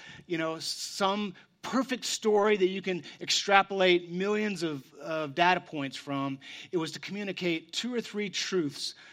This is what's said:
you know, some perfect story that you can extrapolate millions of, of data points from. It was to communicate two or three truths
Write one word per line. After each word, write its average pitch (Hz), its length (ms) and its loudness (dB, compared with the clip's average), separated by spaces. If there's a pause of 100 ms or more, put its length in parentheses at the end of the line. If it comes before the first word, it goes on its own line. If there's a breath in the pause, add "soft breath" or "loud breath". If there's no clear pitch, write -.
(260 loud breath)
you 170 140 -2
know, 160 200 -4
some 196 760 -2 (260 loud breath)
perfect 262 440 -2
story 208 520 4
that 185 100 4
you 190 140 -4
can 180 220 -4 (180 loud breath)
extrapolate 185 880 4
millions 202 500 0
of, 151 220 -4 (180)
of 156 320 -4
data 175 260 6
points 139 380 -6
from. 139 420 -4 (320 loud breath)
It 180 60 -2
was 160 140 -2
to 147 80 -12
communicate 180 760 -4
two 240 200 -4
or 233 80 0
three 208 280 -6
truths - 640 -2 (200 loud breath)